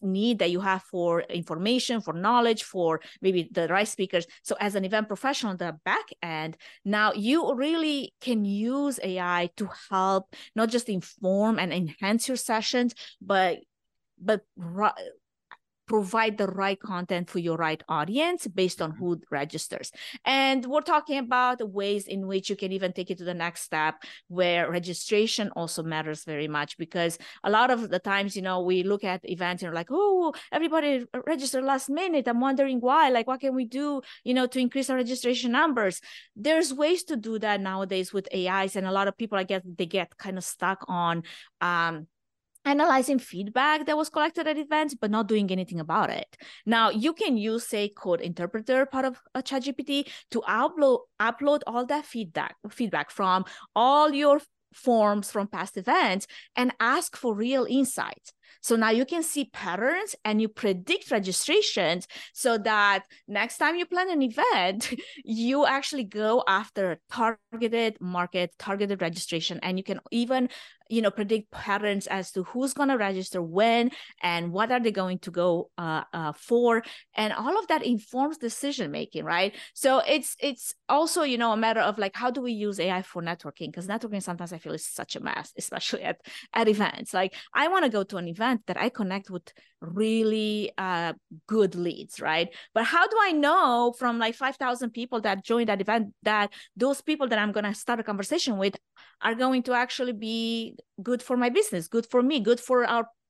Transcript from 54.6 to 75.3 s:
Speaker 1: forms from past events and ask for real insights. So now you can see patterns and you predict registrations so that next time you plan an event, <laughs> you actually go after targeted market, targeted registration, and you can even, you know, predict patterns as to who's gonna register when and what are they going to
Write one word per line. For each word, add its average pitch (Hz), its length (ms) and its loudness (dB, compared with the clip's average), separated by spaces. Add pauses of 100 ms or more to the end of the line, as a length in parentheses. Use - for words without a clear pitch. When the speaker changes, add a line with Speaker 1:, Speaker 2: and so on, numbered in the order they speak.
Speaker 1:
forms 208 440 4
from 202 220 -2
past 180 280 -6
events 240 400 4 (320)
and 247 240 2
ask 269 420 0
for 240 100 0 (160)
real 262 180 2 (140)
insights. - 500 -2 (380)
So 233 160 4
now 220 160 4
you 262 140 2
can 330 100 0
see 285 220 -2 (180)
patterns 254 480 -2 (160)
and 214 140 2
you 220 60 2 (160)
predict 196 540 -2
registrations 190 840 0 (420)
so 247 160 2
that 202 400 4 (400)
next 233 180 -2
time 320 220 2
you 349 140 -2
plan 370 180 0
an 302 100 2 (100)
event, 220 480 2 (300)
<laughs> - 160 -18 (180)
you 269 220 4
actually 269 420 0 (160)
go 226 240 4
after 196 380 0 (240)
targeted 226 920 -2
market, 180 480 -2 (120)
targeted 202 420 -4
registration, 165 640 -4
and 185 160 -2
you 190 100 -4
can 196 100 -4 (120)
even, 247 380 0 (400)
you 226 120 0
know, 202 180 4
predict 214 320 0
patterns 202 560 -2
as 190 260 -4
to 185 100 -2
who's 254 300 -2
gonna 277 240 2
register 190 440 -2
when 226 480 4 (320)
and 170 300 -2
what 214 220 0
are 247 80 2
they 226 100 2
going 185 280 -2
to 175 120 -12